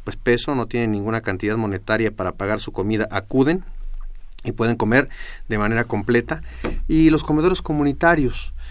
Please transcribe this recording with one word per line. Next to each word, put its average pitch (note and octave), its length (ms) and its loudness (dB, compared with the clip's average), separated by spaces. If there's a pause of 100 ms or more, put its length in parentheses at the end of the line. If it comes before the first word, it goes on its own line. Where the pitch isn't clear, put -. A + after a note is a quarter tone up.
pues, - 140 -6
peso, B2 400 2
no A#2+ 100 0
tienen A#2+ 240 0
ninguna G#2+ 300 -2
cantidad G#2 360 0
monetaria G#2+ 540 0
para F#2 220 -4
pagar G2+ 260 -2
su - 140 -8
comida, G#2 400 -2
acuden C3 520 2 (760)
y B2+ 80 -4
pueden A#2 240 0
comer A#2 340 4 (400)
de G#2+ 100 0
manera A2+ 260 2
completa. A#2 580 0 (460)
Y D#3+ 220 6
los D3+ 120 4
comedores D#3+ 400 2
comunitarios, D3 920 2 (180)